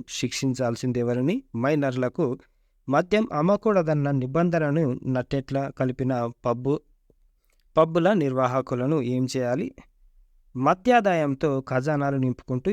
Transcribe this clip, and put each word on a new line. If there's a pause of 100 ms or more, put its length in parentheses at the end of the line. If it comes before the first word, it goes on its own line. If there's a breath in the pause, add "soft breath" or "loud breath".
శిక్షించాల్సిందెవరిని? (220)
మైనర్లకు (640)
మద్యం
అమ్మకూడదన్న
నిబంధనను (220)
నట్టేట్లా
కలిపిన (280)
పబ్బు, (1000)
పబ్బుల
నిర్వాహకులను
ఏం
చేయాలి? (880)
మద్యాదాయంతో (120)
ఖజానాలు
నింపుకుంటూ